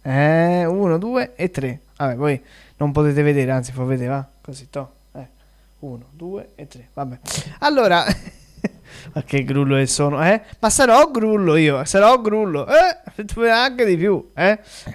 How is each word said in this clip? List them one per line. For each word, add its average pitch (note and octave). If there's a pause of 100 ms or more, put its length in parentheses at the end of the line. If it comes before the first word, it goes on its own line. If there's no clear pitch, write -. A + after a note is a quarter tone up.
eh? E3
Uno, F3
due B3
e F3+
tre. C#3 (160)
Vabbè, C3
voi C#3 (360)
non D3
potete D3
vedere, C#3+
anzi, B2+
fa C3
vedere, B2+
va? C3+ (120)
Così, C3+
to, - (200)
eh. C3 (540)
Uno, B2+
due E3+
e C#3+
tre, B2
vabbè. C3 (420)
Allora, A3+
<laughs> -
ma D3
che C#3
grullo C#3
che C3+
sono, D3
eh? G#3+ (200)
Ma A3
sarò C4+
grullo G#3+
io, D3
sarò G#3+
grullo, G#3
eh? A#3
Anche B3
di F#3
più, E3+
eh? G3+ (340)